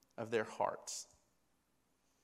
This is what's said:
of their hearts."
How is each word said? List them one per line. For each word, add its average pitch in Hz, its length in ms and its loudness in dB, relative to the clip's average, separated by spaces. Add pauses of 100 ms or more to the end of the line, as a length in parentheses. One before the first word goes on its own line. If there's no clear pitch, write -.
(160)
of 113 140 -4
their 113 140 4
hearts." - 640 -2 (1160)